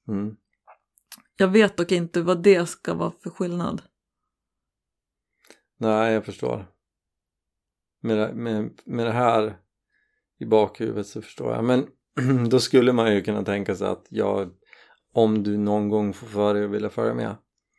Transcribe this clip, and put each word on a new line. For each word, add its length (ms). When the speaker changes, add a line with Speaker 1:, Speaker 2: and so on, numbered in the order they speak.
Speaker 1:
Mm. 280
Speaker 2:
Jag 100
vet 300
dock 140
inte 300
vad 220
det 260
ska 240
vara 180
för 60
skillnad. 520
Speaker 1:
Nej, 360
jag 120
förstår. 400
Med 160
det, 160
med, 520
med 200
det 60
här 460
i 60
bakhuvudet 600
så 140
förstår 320
jag. 100
Men 240
<clears throat> 320
då 100
skulle 340
man 220
ju 80
kunna 220
tänka 300
sig 120
att 220
jag, 420
om 300
du 140
någon 320
gång 240
får 140
för 260
dig 120
att 60
vilja 180
följa 240
med, 220